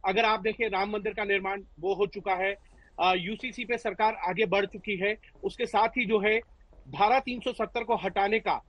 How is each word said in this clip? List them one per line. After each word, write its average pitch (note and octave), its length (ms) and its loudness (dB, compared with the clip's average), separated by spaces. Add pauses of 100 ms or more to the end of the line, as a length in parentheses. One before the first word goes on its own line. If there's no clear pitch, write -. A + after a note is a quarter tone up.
अगर G3 200 2
आप G#3+ 160 2
देखें, G#3+ 300 -2
राम G3 200 0
मंदिर G#3 220 -4
का G#3+ 120 -4
निर्माण G3 380 -2 (180)
वो F#3+ 140 0
हो G3 120 2
चुका G3 280 -4
है, G3 220 -2 (440)
आ, F#3 160 4
यूसीसी G#3+ 480 -6
पे A#3 140 -2
सरकार A3 360 0
आगे G#3+ 320 0
बढ़ G3 200 2
चुकी G3 300 -6
है, G3+ 220 -2 (260)
उसके A3 220 -4
साथ - 220 4
ही B3 180 -2
जो G#3+ 140 2
है G#3+ 200 2 (480)
धारा G#3 320 4
तीन B3 200 -6
सौ B3+ 120 -4
सत्तर A#3 320 -4
को A3 120 2
हटाने G3 420 0
का E3+ 300 -2